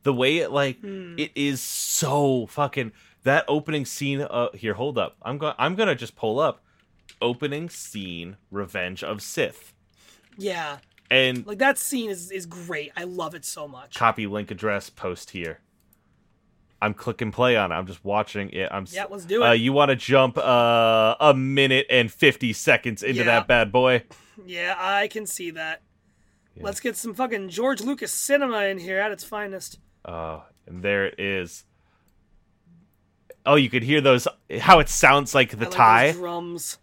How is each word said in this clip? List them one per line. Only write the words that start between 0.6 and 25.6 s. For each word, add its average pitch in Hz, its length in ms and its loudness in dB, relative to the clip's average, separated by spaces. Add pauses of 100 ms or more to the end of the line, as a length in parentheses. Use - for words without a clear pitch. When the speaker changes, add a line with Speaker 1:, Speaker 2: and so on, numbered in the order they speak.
Speaker 2:
Hmm. 190 380 -14
Speaker 1:
it 151 160 -6
is 139 260 -2
so 135 840 -2
fucking, 135 460 -4 (320)
that 143 220 4
opening 147 380 -2
scene, 139 380 -4
uh, 120 320 -2
here, 104 200 -4
hold 127 240 -4
up. 90 240 -2
I'm 139 160 -6
go-, 151 200 -4
I'm 156 160 0
gonna 196 200 0
just 117 220 -10
pull 117 240 -2
up 151 220 -2 (580)
opening 139 480 -4
scene, 90 680 -12 (140)
Revenge 95 540 -8
of 101 180 -6
Sith. - 520 -6 (640)
Speaker 2:
Yeah. 170 400 -8 (320)
Speaker 1:
And 127 360 0
Speaker 2:
Like, 208 120 -12
that 269 200 0
scene 233 320 -6
is, 180 220 -12
is 185 140 -12
great. 165 500 -12
I 175 80 -10
love 175 300 -8
it 156 100 -18
so 151 240 -12
much. 127 260 -20
Speaker 1:
copy 113 320 0
link 104 240 -6
address, 101 380 -4
post - 420 -10
here. 82 300 -10 (1200)
I'm 104 140 -2
clicking 113 360 -8
play 123 260 2
on 95 140 0
it. 82 60 -4
I'm 92 100 -6
just 95 180 -18
watching 101 460 -4
it. 92 220 -6
I'm 95 120 -6
s-, 95 100 -16
Speaker 2:
Yeah, 196 140 -6
let's 190 180 -14
do 220 180 0
Speaker 1:
uh, 117 80 6
Speaker 2:
it. 117 80 6
Speaker 1:
you 127 140 0
wanna 143 200 6
jump, 127 440 2
uh, 117 840 4
a 147 160 8
minute 135 540 2
and 120 200 4
fifty 131 440 2
seconds 117 500 0
into 123 160 -2
Speaker 2:
Yeah. 117 60 0
Speaker 1:
that 117 200 4
bad 113 240 4
boy? 127 320 4 (420)
Speaker 2:
Yeah, 180 320 -6
I 196 300 0
can 214 200 -8
see 175 260 -8
that. 160 300 -10 (720)